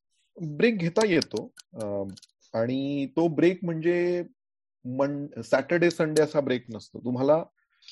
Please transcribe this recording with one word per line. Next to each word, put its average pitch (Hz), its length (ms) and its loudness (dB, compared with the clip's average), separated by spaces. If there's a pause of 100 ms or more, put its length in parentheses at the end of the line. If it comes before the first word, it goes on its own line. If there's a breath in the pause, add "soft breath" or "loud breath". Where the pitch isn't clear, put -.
(560)
ब्रेक 214 220 2
घेता 175 280 2
येतो, 165 460 0 (220)
अं, 101 340 -6 (460)
आणि 135 520 -2
तो 160 220 0
ब्रेक 165 340 2
म्हणजे 175 640 0 (600)
मन-, 139 560 -4
सॅटर्डे, 165 500 2
संडे 156 320 0
असा 147 180 2
ब्रेक 127 240 -2 (100)
नसतो. - 300 -14
तुम्हाला 135 400 2 (480 loud breath)